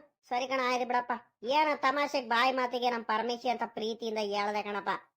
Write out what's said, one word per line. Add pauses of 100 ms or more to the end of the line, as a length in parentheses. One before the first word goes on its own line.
(300)
ಸರಿ
ಕಣ,
ಆಯ್ತು
ಬಿಡಪ್ಪ. (320)
ಏನ
ತಮಾಷೆಗ್
ಬಾಯಿ
ಮಾತಿಗೆ
ನಮ್
ಪರಮೇಶಿ
ಅಂತ
ಪ್ರೀತಿಯಿಂದ
ಹೇಳ್ದೆ
ಕಣಪ್ಪ. (280)